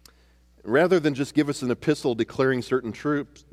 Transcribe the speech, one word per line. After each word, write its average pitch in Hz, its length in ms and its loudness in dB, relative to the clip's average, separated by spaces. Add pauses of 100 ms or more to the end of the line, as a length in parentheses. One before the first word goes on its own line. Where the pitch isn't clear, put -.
(640)
Rather 165 380 4
than 147 120 0
just 135 200 -4
give 147 160 2
us 143 120 -6
an 123 80 -2
epistle 131 460 0
declaring 127 460 0
certain 123 320 -2
tru-, 147 340 -4 (260)